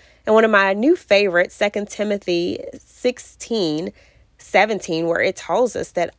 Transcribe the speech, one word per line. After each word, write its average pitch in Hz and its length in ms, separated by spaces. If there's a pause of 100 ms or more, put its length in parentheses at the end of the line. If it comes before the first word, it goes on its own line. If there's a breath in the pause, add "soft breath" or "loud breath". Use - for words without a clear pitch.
(260 soft breath)
And 220 80
one 220 100
of 220 60
my 196 240
new 262 200
favorites, 196 600
Second 208 340
Timothy 196 720 (160)
sixteen 202 1120 (440 soft breath)
seventeen, 185 720
where 165 160
it 190 140
tells 226 380
us - 180
that 175 260